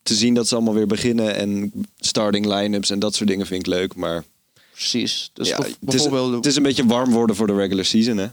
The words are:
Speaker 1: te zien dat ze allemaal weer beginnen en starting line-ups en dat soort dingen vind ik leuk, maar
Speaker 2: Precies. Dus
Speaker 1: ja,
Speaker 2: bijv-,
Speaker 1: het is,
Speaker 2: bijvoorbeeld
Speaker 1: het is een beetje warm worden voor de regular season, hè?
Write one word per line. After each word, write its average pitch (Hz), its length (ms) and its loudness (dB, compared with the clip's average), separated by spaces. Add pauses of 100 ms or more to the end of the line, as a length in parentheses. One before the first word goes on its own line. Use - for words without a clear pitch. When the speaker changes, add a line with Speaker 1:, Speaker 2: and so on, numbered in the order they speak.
Speaker 1:
te - 100 -2
zien 117 200 2
dat 117 140 2
ze 123 80 0
allemaal 113 180 2
weer 107 140 2
beginnen 110 480 0
en 101 360 -2 (280)
starting 104 460 0
line-ups 101 440 0
en 101 100 -2
dat 104 160 -2
soort 104 140 0
dingen 95 160 0
vind 92 160 -4
ik 90 120 -2
leuk, 92 220 -2
maar 85 280 -4 (480)
Speaker 2:
Precies. - 640 -4
Dus - 140 -4
Speaker 1:
ja, - 100 -2
Speaker 2:
bijv-, - 220 -4
Speaker 1:
het 135 140 -4
is, 131 80 2
Speaker 2:
bijvoorbeeld 131 320 0
Speaker 1:
het 120 120 -2
is 139 100 2
een 147 80 2
beetje 139 220 2
warm 120 260 2
worden 113 240 2
voor 107 120 0
de 101 80 2
regular 95 300 0
season, 113 320 2
hè? 98 160 -2